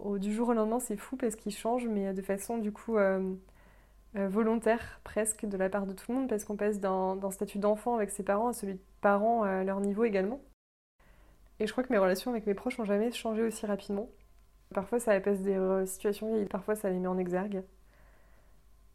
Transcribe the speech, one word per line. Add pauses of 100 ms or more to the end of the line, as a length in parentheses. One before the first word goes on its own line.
au,
du
jour
au
lendemain,
c'est
fou
parce
qu'ils
changent,
mais,
euh,
de
façon
du
coup,
euh, (840)
euh,
volontaire
presque
de
la
part
de
tout
le
monde,
parce
qu'on
passe
d'un,
d'un
statut
d'enfant
avec
ses
parents
à
celui
de (200)
parents
à
leur
niveau
également. (1200)
Et
je
crois
que
mes
relations
avec
mes
proches
n'ont
jamais
changé
aussi
rapidement. (640)
Parfois
ça
apaise
des,
euh,
situations
vieilles,
parfois
ça
les
met
en
exergue. (1300)